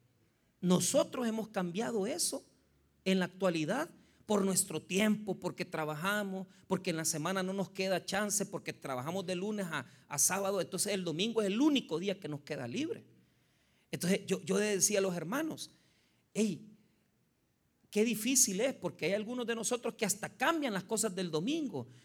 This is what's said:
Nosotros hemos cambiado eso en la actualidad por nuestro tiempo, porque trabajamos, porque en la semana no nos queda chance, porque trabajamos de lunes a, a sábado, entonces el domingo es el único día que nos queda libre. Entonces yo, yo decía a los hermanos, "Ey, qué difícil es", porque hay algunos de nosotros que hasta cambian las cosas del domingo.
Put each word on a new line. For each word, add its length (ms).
Nosotros 680
hemos 220
cambiado 580
eso 360
en 160
la 60
actualidad 600
por 180
nuestro 380
tiempo, 580
porque 240
trabajamos, 840
porque 240
en 80
la 80
semana 380
no 100
nos 160
queda 340
chance, 440
porque 260
trabajamos 540
de 80
lunes 340
a, 160
a 100
sábado, 420
entonces 340
el 100
domingo 400
es 40
el 140
único 380
día 200
que 80
nos 140
queda 260
libre. 380
Entonces 340
yo, 160
yo 160
decía 400
a 60
los 120
hermanos, 540
"Ey, 340
qué 120
difícil 580
es", 120
porque 320
hay 80
algunos 320
de 80
nosotros 400
que 120
hasta 220
cambian 460
las 100
cosas 300
del 160
domingo. 580